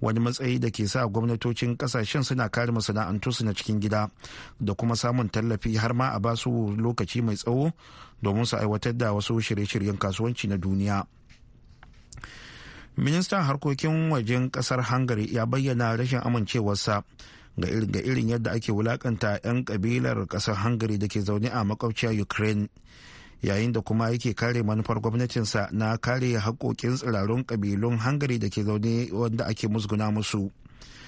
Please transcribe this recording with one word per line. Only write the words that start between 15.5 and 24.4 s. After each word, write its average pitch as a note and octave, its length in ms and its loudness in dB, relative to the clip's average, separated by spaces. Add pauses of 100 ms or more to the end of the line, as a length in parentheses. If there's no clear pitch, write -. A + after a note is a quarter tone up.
rashin B2 240 0
amincewarsa G#2+ 800 0 (560)
ga - 100 0
irin, A2 240 0
ga G2 100 0
irin B2+ 280 2
yadda A#2 240 0
ake A2+ 180 -2
wulakanta A2 720 0
'yan A#2+ 220 0
kabilar A2+ 640 0
ƙasar G#2+ 320 -2
Hungary A2 360 0
da G2+ 100 0
ke G#2 140 -2
zaune G#2 280 0
a A#2 160 0
makwabciya A2+ 560 0
Ukraine, G#2 480 0 (720)
yayin G#2 300 2
da A2 100 0
kuma A2+ 280 2
yake A#2+ 240 0
kare A#2+ 320 0